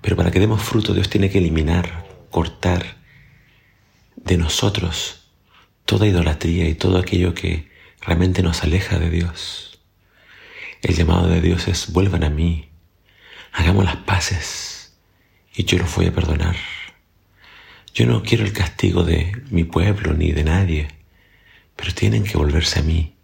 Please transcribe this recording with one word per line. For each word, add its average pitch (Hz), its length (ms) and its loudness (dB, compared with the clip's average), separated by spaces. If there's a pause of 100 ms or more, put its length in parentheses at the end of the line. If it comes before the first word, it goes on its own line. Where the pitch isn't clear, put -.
Pero 87 160 0
para 87 140 2
que 90 100 2
demos 110 220 2
fruto, - 300 -2
Dios 95 160 2
tiene 98 220 2
que 101 80 2
eliminar, 82 680 0 (240)
cortar 87 680 -2 (1160)
de - 200 -2
nosotros - 920 -4 (540)
toda 104 220 2
idolatría 82 600 2
y 80 60 0
todo 95 240 2
aquello 90 360 0
que 80 360 -4 (300)
realmente 87 420 2
nos 85 200 0
aleja 87 360 0
de 82 120 0
Dios. - 680 -6 (1000)
El 90 120 0
llamado 85 340 4
de 87 120 4
Dios 85 280 2
es: - 240 -4
"Vuelvan 90 320 2
a 76 60 2
mí, 80 380 -2 (840)
hagamos 95 320 2
las 85 120 -2
paces - 1000 -4 (600)
y - 100 -4
yo - 140 2
los 87 160 -2
voy 87 120 2
a 85 60 0
perdonar". 82 440 0 (1400)
Yo 117 120 2
no 120 180 2
quiero 110 200 0
el 98 80 -4
castigo 87 520 0
de 82 360 0 (100)
mi 87 120 2
pueblo 90 520 0
ni 78 180 2
de 76 100 0
nadie, 78 460 0 (880)
pero - 180 -8
tienen 107 300 2
que 101 120 -4
volverse 78 440 2
a - 20 0
mí. 80 420 0